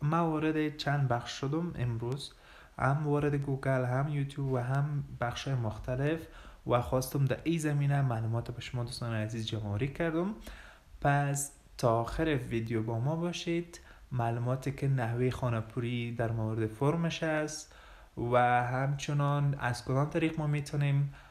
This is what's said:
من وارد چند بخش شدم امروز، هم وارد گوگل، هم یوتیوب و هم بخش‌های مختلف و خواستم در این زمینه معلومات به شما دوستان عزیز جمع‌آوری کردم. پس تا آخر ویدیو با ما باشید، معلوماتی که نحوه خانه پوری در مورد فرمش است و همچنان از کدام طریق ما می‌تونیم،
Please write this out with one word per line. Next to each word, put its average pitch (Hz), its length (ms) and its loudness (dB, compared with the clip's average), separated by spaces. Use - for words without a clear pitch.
من 156 180 2
وارد 156 580 2
چند 143 300 2
بخش 120 240 0
شدم 156 440 -2
امروز، 120 580 -4
هم 143 280 2
وارد 147 280 2
گوگل، 135 500 0
هم 131 240 0
یوتیوب 139 420 -2
و 127 60 2
هم 139 460 0
بخش‌های 120 340 -2
مختلف 127 640 0
و 120 140 4
خواستم 135 440 0
در 131 180 0
این 165 160 2
زمینه 143 420 2
معلومات 117 500 0
به 123 100 -10
شما 123 220 -4
دوستان 117 300 -6
عزیز 110 320 -2
جمع‌آوری 107 420 -2
کردم. 170 460 0
پس 143 500 2
تا 117 240 4
آخر 151 380 0
ویدیو 113 340 0
با 117 160 -2
ما 143 160 0
باشید، 170 640 -4
معلوماتی 123 600 0
که 139 160 -2
نحوه 123 420 2
خانه 117 300 0
پوری 120 560 -4
در 117 160 0
مورد 110 360 0
فرمش 156 560 0
است 156 520 -2
و 120 200 2
همچنان 143 960 0
از 123 260 -2
کدام 135 240 2
طریق 160 300 0
ما 151 80 0
می‌تونیم، 143 680 2